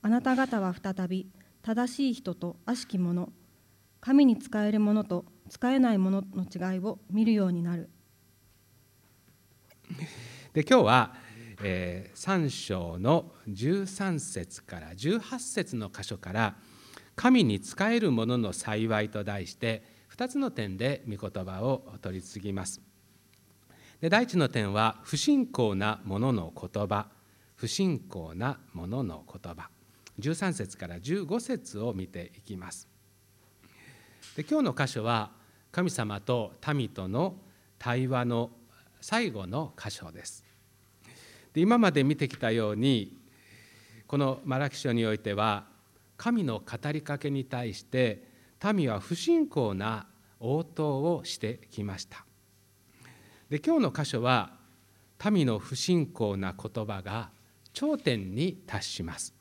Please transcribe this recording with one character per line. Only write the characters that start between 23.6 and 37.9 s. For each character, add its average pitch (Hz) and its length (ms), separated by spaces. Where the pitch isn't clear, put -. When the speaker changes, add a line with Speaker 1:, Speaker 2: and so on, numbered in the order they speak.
Speaker 2:
で、 165 80
第 214 140
一 240 140
の 147 120
点 104 240
は、 110 300
不 - 140
信 277 300
仰 110 280
な 104 300
者 107 280
の 87 220
言 101 320
葉、 104 200
不 - 120
信 175 320
仰 82 360
な 120 240
者 95 300
の 78 280
言 - 220
葉。 - 160
十 139 140
三 180 200
節 98 240
か 90 100
ら 85 120
十 160 240
五 175 160
節 233 400
を 113 140
見 92 140
て - 300
い - 40
き 101 160
ま 90 140
す。 - 160
で、 156 80
今 302 180
日 262 40
の 139 120
箇 139 140
所 113 120
は、 110 280
神 180 180
様 104 320
と 120 320
民 127 160
と 92 180
の 160 280
対 127 280